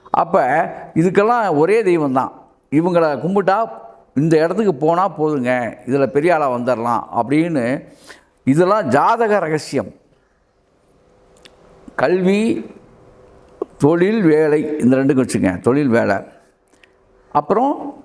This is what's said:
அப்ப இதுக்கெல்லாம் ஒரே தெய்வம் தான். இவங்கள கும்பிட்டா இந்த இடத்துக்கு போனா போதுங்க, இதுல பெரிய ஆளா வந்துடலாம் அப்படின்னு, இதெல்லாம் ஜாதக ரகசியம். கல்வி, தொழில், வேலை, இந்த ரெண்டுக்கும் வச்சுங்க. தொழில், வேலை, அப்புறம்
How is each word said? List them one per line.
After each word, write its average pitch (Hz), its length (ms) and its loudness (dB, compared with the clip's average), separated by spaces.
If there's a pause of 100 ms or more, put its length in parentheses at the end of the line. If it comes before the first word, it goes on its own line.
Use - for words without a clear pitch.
(220)
அப்ப 170 220 0 (580)
இதுக்கெல்லாம் 208 440 2 (160)
ஒரே 190 160 2 (100)
தெய்வம் 151 320 0
தான். 120 120 -4 (460)
இவங்கள 170 280 2 (180)
கும்பிட்டா 190 340 0 (640)
இந்த 165 120 2 (100)
இடத்துக்கு 185 300 0 (100)
போனா 170 220 2 (140)
போதுங்க, 147 320 -2 (380)
இதுல 135 160 0 (100)
பெரிய 165 200 2
ஆளா 151 200 0
வந்துடலாம் 120 480 -2 (160)
அப்படின்னு, 147 460 0 (840)
இதெல்லாம் 180 440 2
ஜாதக 208 500 2
ரகசியம். 147 440 -4 (2000)
கல்வி, 185 400 2 (1400)
தொழில், 175 380 2 (100)
வேலை, 151 280 2 (240)
இந்த 123 160 4
ரெண்டுக்கும் 135 260 2
வச்சுங்க. 95 280 -2 (140)
தொழில், 139 300 0
வேலை, 104 200 0 (1200)
அப்புறம் 240 340 0 (320)